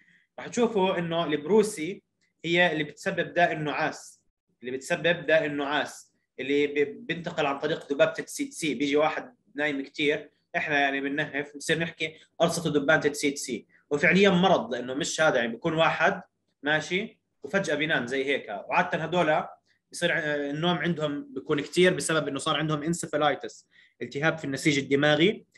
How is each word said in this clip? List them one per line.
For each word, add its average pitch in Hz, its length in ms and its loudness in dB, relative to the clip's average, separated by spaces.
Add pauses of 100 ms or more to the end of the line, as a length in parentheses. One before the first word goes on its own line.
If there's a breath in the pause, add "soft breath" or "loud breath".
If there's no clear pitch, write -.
(380 soft breath)
راح 131 100 -12
تشوفوا 190 500 2
إنه 170 260 -2
البروسي 160 760 0 (420)
هي 170 280 4
اللي 156 120 -2
بتسبب 165 500 -4
داء 170 180 4
النعاس، 147 680 -4 (380)
اللي 123 100 -10
بتسبب 156 560 -2
داء 156 200 4
النعاس 143 680 -4 (280)
اللي 143 260 0
ب-، 143 400 -2
بينتقل 165 400 -4
عن 139 120 -2
طريق - 340 -4
ذبابة 151 260 2
التسيتسي. 143 560 -6
بيجي 139 220 -2
واحد 156 380 0 (200)
نايم 143 280 -2
كتير، 147 480 -2 (260)
إحنا 156 220 0
يعني 139 220 0
بننهف، 139 540 -4
بنصير 151 240 -2
نحكي: 165 380 -6 (260 loud breath)
"ألصقوا 165 280 0
دبانة 147 300 4
تسيتسي"، 139 680 -2 (240 soft breath)
وفعليًا 175 400 6
مرض، 170 440 4
لأنه 123 200 -6
مش 143 260 -4
هذا، 156 160 4
يعني 117 160 0
بيكون 156 220 -4
واحد 160 480 2 (400)
ماشي 156 580 -2 (220)
وفجأة 160 320 -2
بينام 147 320 0
زي 135 180 -2
هيك. 131 240 -2
وعادةً 156 500 -2
هدول 160 460 0 (480)
بصير 170 200 0
ع-، 151 60 0
النوم 151 600 -2
عندهم 147 560 -4
بيكون 147 260 -2
كتير 175 340 4
بسبب 147 340 -2
إنه 139 100 -6
صار 151 180 -2
عندهم 151 260 -2
encephalitis، 151 840 -2 (340 soft breath)
التهاب 143 360 -2
في - 60 -12
النسيج 139 340 0
الدماغي. 151 680 2 (120 soft breath)